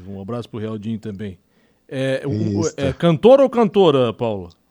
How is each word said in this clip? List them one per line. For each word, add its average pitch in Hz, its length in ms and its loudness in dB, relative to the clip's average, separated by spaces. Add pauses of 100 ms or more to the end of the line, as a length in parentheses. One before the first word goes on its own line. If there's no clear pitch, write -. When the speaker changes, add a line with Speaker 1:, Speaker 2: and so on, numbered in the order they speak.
Speaker 1:
Um 98 140 -14
abraço 117 280 -10
pro 117 100 -12
Realdinho 110 400 -8
também. 101 380 -10 (500)
É, 131 380 -4
o, 143 40 -4
o, 107 320 -2
Speaker 2:
Isso. 156 160 -2
Speaker 1:
é 135 140 -2
cantor 170 480 4
ou 262 100 4
cantora, 175 600 2
Paulo? 101 380 -6 (220)